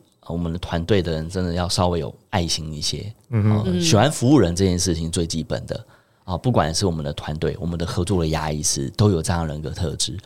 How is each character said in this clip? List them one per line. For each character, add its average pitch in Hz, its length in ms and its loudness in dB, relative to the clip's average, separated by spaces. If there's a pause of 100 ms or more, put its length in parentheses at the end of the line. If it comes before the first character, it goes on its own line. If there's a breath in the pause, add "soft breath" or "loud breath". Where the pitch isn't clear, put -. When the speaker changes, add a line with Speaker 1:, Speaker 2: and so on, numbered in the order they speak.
(220)
Speaker 1:
呃， - 100 -14
我 85 60 -4
们 85 160 -4
的 85 60 -6
团 85 260 -4
队 98 160 4
的 82 100 -2
人 80 180 -4
真 92 140 -4
的 87 100 -2
要 87 140 0
稍 90 220 2
微 87 100 0
有 64 160 -6 (140)
爱 87 180 0
心 78 240 -4
一 73 100 -8
些。 87 320 -6 (180)
Speaker 2:
嗯 107 120 2
哼。 107 140 4
Speaker 1:
哦， 104 80 0
Speaker 3:
嗯。 180 160 0
Speaker 1:
喜 165 120 4
欢 110 160 6
服 127 200 2
务 147 100 8
人 87 160 4
这 98 80 2
件 90 160 4
事 85 160 2
情 82 160 -4
最 85 160 -2
基 80 160 -4
本 64 220 -6
的。 - 200 -8 (380 soft breath)
啊， 92 120 -6
不 127 160 0
管 82 220 2
是 98 140 0
我 87 40 2
们 78 140 -4
的 73 80 -4
团 78 240 -6
队， 82 220 -2
我 82 80 -4
们 85 100 -4
的 85 80 -2
合 87 180 -2
作 90 160 0
的 80 100 2
牙 78 220 -2
医 76 120 -4
师 69 340 -2
都 104 140 6
有 82 100 2
这 85 100 -2
样 85 160 0
的 73 60 -6
人 76 80 -8
格 73 80 -6
特 76 260 -4
质。 - 300 -4